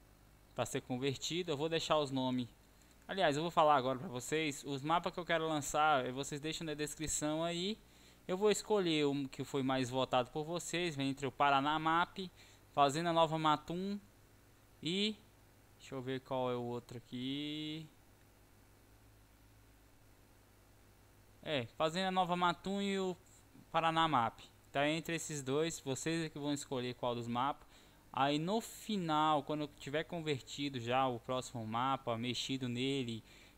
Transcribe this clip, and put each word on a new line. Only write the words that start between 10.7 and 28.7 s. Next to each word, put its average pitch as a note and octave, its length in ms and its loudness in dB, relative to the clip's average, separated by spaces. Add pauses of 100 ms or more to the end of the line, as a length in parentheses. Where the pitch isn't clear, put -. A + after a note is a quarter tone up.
entre C3+ 300 -2
o A#2+ 40 -2
Paraná C#3+ 460 4
Map, D#3+ 400 2 (560)
Fazenda D3 400 4
Nova D#3+ 240 4
Matum E3+ 640 0 (800)
e, G3+ 340 0 (640)
deixa - 160 -16
eu C3+ 80 -6
ver C3 200 -4
qual B2+ 280 -2
é B2 60 0
o B2 80 -4
outro A#2+ 340 -8
aqui. D3 920 -8 (3500)
É, C3 240 -2 (100)
Fazenda E3+ 320 0
Nova F#3 260 2
Matum F3+ 460 0
e G3 160 0
o F#3 180 -2 (560)
Paraná E3 360 2
Map. A#2+ 320 2 (320)
Tá C#3+ 180 2
entre E3 260 -2
esses D3+ 280 -6
dois, D3+ 360 0
vocês D#3 460 -2
é D3+ 40 -6
que D#3 100 -12
vão C#3+ 120 -2
escolher B2 440 -4
qual B2 180 -2
dos A#2 140 -4
mapas. A#2+ 400 -2 (440)
Aí C#3+ 280 2
no F#3+ 200 0
final, D#3 840 2